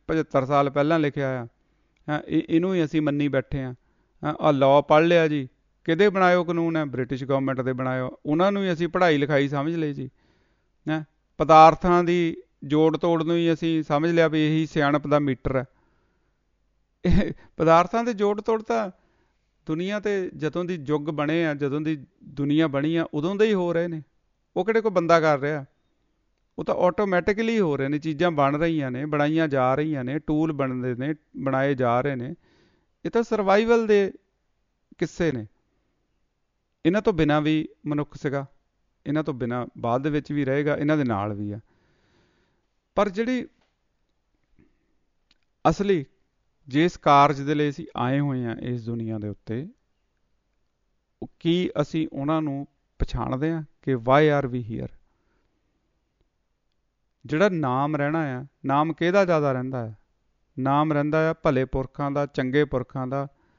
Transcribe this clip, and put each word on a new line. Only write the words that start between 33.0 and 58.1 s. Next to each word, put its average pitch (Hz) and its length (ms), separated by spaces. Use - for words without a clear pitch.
ਇਹ - 60
ਤਾਂ 233 120
ਸਰਵਾਈਵਲ 220 640
ਦੇ 202 240
ਕਿੱਸੇ 165 340
ਨੇ। 113 160
ਇਹਨਾਂ 190 160
ਤੋਂ 214 120
ਬਿਨਾਂ 151 280
ਵੀ 156 260
ਮਨੁੱਖ 147 280
ਸੀਗਾ, 139 300
ਇਹਨਾਂ 151 180
ਤੋਂ 151 100
ਬਿਨਾਂ 120 340
ਬਾਅਦ 120 260
ਦੇ 151 60
ਵਿੱਚ 147 220
ਵੀ 147 140
ਰਹੇਗਾ, 143 300
ਇਹਨਾਂ 151 220
ਦੇ 147 60
ਨਾਲ 107 300
ਵੀ 104 180
ਆ। 104 80
ਪਰ 202 140
ਜਿਹੜੀ 233 380
ਅਸਲੀ 185 360
ਜਿਸ 151 300
ਕਾਰਜ 143 440
ਦੇ 143 140
ਲਈ 147 140
ਅਸੀਂ 156 160
ਆਏ 127 220
ਹੋਏ 131 260
ਹਾਂ 117 100
ਇਸ 123 300
ਦੁਨੀਆ 113 340
ਦੇ 104 80
ਉੱਤੇ, 113 400
ਉਹ - 60
ਕੀ 175 300
ਅਸੀਂ 160 320
ਉਹਨਾਂ 151 280
ਨੂੰ 143 260
ਪਛਾਣਦੇ 131 520
ਹਾਂ 160 120
ਕਿ 135 140
why 143 460
are 127 100
we 123 100
here? 123 180
ਜਿਹੜਾ 156 240
ਨਾਮ 147 460
ਰਹਿਣਾ 143 460